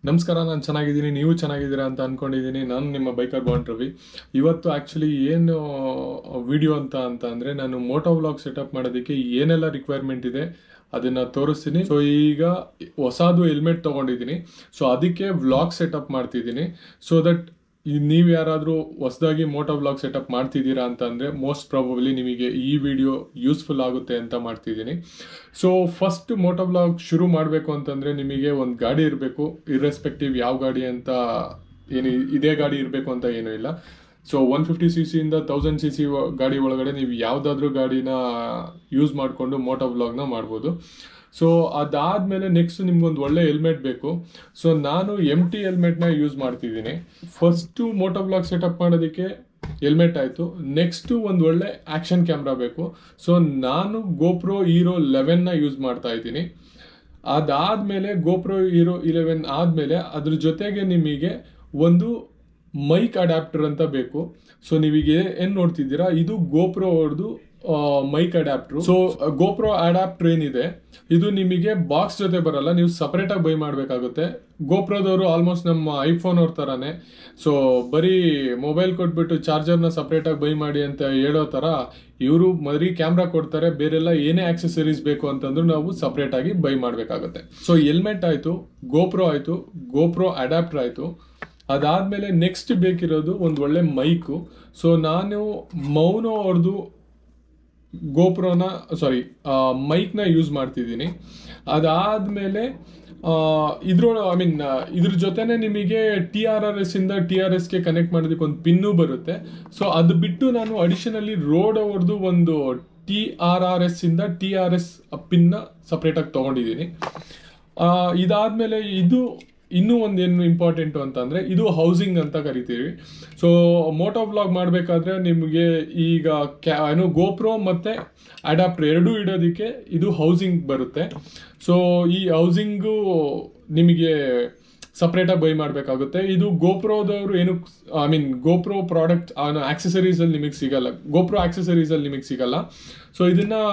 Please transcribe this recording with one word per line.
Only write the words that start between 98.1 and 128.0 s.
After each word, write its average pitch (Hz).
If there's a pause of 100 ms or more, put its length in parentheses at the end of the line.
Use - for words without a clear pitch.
ಸಾರಿ, 131
ಆ, 131
ಮೈಕ್‌ನ 165
ಯೂಸ್ 160
ಮಾಡ್ತಿದ್ದೀನಿ. 127 (600)
ಅದಾದ್ಮೇಲೆ, 196 (580)
ಆ, 165 (520)
ಇದ್ರೊಳ-, 190
I 180
mean, 151
ಆ, 135
ಇದ್ರ 175
ಜೊತೆನೆ 196
ನಿಮಗೆ 214
ಟಿ 208
ಆರ್ 214
ಆರ್ 202
ಎಸ್ 185
ಇಂದ 190 (180)
ಟಿ 185
ಆರ್ 190
ಎಸ್ 175
ಗೆ 180
ಕನೆಕ್ಟ್ 170
ಮಾಡೋದಕ್ಕೆ 160
ಒಂದ್ 151
ಪಿನ್ನು 190
ಬರುತ್ತೆ. 160 (480)
So - (100)
ಅದು 170
ಬಿಟ್ಟು -
ನಾನು 220
additionally 214
ರೋಡ್ 180
ಅವ್ರದ್ದು 202
ಒಂದು 170 (340)
ಟಿ 208
ಆರ್ 175
ಆರ್ 180
ಎಸ್ 175
ಇಂದ 165 (180)
ಟಿ 190
ಆರ್ 185
ಎಸ್ - (280)
ಪಿನ್ನ 170 (360)
ಸಪರೇಟ್ 160
ಆಗಿ -
ತಗೊಂಡಿದ್ದೀನಿ. 135 (800)
ಆ, 180
ಇದಾದ್ಮೇಲೆ 208
ಇದು 240 (180)
ಇನ್ನೂ 208
ಒಂದೇನು 180
ಇಂಪಾರ್ಟೆಂಟು 165
ಅಂತ 135
ಅಂದ್ರೆ, 143
ಇದು 220
ಹೌಸಿಂಗ್ 175
ಅಂತ 147
ಕರಿತೀವಿ. 131 (420)
So 170 (440)
ಮೋಟೋ 202
ವ್ಲಾಗ್ 208
ಮಾಡ್ಬೇಕಾದ್ರೆ 175
ನಿಮ್ಗೆ 165
ಈಗ 165
ಕ್ಯಾ-, 151
ಏನು 170
GoPro 202
ಮತ್ತೆ 185 (480)